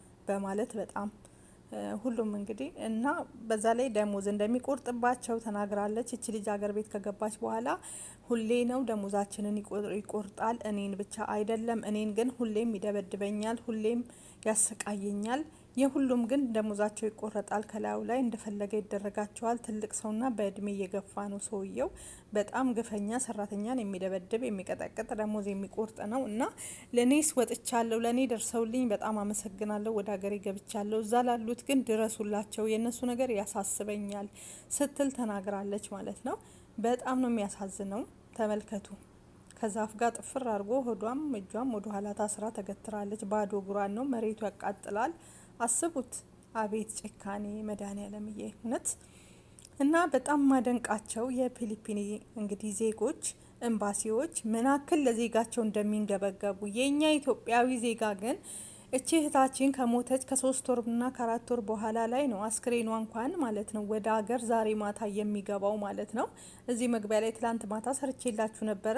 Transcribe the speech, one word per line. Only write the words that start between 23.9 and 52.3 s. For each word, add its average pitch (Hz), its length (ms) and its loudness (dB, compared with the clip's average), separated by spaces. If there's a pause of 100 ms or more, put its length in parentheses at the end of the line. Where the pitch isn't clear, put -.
የሚቀጠቅጥ፣ 214 720 -4
ደሞዝ 214 300 -2
የሚቆርጥ 202 600 -4
ነው 247 180 0
እና 214 180 -2 (500)
ለእኔስ 254 420 6
ወጥቻለሁ፣ 233 640 2
ለእኔ 233 280 4
ደርሰውልኝ 233 600 0
በጣም 214 300 0
አመሰግናለሁ፣ 208 760 -2
ወደ 202 160 0
ሀገሬ 202 300 0
ገብቻለሁ። 208 600 -2
እዛ 233 240 4
ላሉት 233 380 0
ግን 269 220 4
ድረሱላቸው፣ 214 840 0
የእነሱ 226 380 0
ነገር 247 260 0
ያሳስበኛል» 202 960 -4 (420)
ስትል 277 420 2
ተናግራለች 202 760 -2
ማለት 196 340 -8
ነው። 320 120 -2 (420)
በጣም 247 400 2
ነው 254 120 4
የሚያሳዝነው። 202 720 -2 (300)
ተመልከቱ። 208 540 -2 (680)
ከዛፍ 214 400 -2
ጋር 233 180 2
ጥፍር 254 340 -8
አድርጎ 202 340 0
ሆዷም 233 400 -2 (140)
እጇም 214 360 -4
ወደ 208 180 -4
ኋላ 202 260 -4
ታስራ 208 360 -2
ተገትራለች። 208 760 -6
ባዶ 208 320 0
እግሯን 202 360 -2
ነው። 233 140 -4
መሬቱ 220 360 -2
ያቃጥላል። 208 680 -4 (480)
አስቡት። 262 520 0 (420)
አቤት 214 420 -2
ጭካኔ 208 480 -8 (180)
መድኃኒዓለምዬ 208 840 -8
እውነት። 233 420 -4 (920)
እና 285 140 6 (120)
በጣም 285 380 4
ማደንቃቸው 240 880 2
የፊሊፒኒ 240 680 -2 (360)